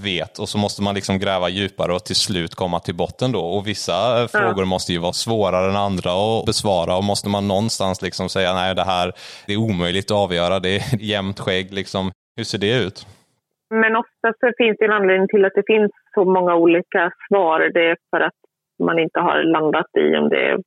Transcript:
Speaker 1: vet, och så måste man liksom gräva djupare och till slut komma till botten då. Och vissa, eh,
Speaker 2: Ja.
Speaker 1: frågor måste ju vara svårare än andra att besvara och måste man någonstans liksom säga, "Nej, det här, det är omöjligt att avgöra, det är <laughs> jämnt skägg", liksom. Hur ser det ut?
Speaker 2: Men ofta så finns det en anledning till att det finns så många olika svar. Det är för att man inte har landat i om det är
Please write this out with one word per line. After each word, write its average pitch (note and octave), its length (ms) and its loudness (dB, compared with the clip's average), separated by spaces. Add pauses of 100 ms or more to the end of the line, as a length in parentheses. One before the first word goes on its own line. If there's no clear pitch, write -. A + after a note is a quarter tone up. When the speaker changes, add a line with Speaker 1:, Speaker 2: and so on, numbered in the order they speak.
Speaker 1:
vet, F2+ 360 -4
och G#2 100 -6
så - 80 -6
måste G2+ 260 -2
man G2+ 120 -2
liksom G2 240 -2
gräva F#2 300 0
djupare F#2 440 -2
och F2+ 120 -4
till F#2 100 -4
slut F2 400 -4
komma F2 240 -2
till F2+ 160 -8
botten F2+ 360 -4
då. A2 100 -2
Och F#2+ 260 -4
vissa, G2 260 -4 (240)
eh, A#2+ 160 0
Speaker 2:
Ja. G#3 60 0
Speaker 1:
frågor F#3 260 0
måste F#2 280 -2
ju F2 60 -2
vara F2 140 -2
svårare F#2+ 560 0
än G2 60 0 (140)
andra F2+ 220 -2
att G#2 340 0
besvara F#2 520 0
och F#2+ 60 0
måste G2+ 260 -2
man G2+ 180 0
någonstans G2 540 -2
liksom F#2 280 -4
säga, F#2 240 0
"Nej, F#2 220 -2
det F2+ 200 -2
här, F2+ 120 0 (400)
det G2+ 60 -4
är G#2 40 -2 (120)
omöjligt F2+ 420 -2
att G#2 140 2
avgöra, F2+ 400 0
det F#2 100 0
är G2+ 60 -2
<laughs> G#2+ 340 -4
jämnt G2 240 -4
skägg", F#2+ 340 -2
liksom. F#2+ 380 -6 (260)
Hur A2+ 60 -6
ser A2 220 -6
det A#2+ 100 2 (100)
ut? G2 120 -8 (840)
Speaker 2:
Men A3 120 2
ofta - 320 -2 (120)
så - 60 0 (120)
finns A3 220 2
det A3 60 2
en G#3+ 140 2
anledning F#3+ 280 4
till G3 180 4
att F#3+ 140 -2
det G3+ 40 4 (100)
finns G#3+ 180 4 (240)
så G3+ 100 4
många F3+ 300 4
olika F3 560 4 (160)
svar. E3+ 320 4 (140)
Det E3+ 180 4
är E3+ 60 -2 (140)
för E3+ 80 0
att D#3 140 0 (500)
man E3+ 160 2
inte D#3+ 200 0
har D3+ 240 2
landat D#3 420 2 (180)
i D3+ 140 4
om D3 120 2
det D3+ 200 2
är - 180 2